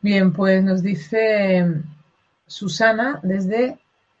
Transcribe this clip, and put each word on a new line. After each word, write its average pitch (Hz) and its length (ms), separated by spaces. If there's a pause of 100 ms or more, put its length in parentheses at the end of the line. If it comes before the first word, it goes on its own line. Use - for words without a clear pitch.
Bien, 196 320
pues 190 300
nos 190 200
dice 190 1000 (640)
Susana 226 760
desde 196 560 (420)